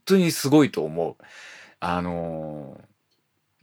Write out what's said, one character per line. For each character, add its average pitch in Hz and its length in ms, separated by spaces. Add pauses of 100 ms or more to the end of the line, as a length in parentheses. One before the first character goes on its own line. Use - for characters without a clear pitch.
当 190 120
に 175 120
す 139 200
ご 151 140
い 120 80
と 78 120
思 80 360
う。 - 40 (560)
あ 87 200
の 80 800 (840)